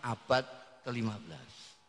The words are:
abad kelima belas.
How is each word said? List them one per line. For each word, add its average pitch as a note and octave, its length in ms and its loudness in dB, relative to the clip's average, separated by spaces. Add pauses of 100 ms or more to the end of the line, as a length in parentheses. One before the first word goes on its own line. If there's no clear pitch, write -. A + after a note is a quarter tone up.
abad B2+ 400 4 (400)
kelima A2+ 400 0
belas. D#2+ 280 -12 (380)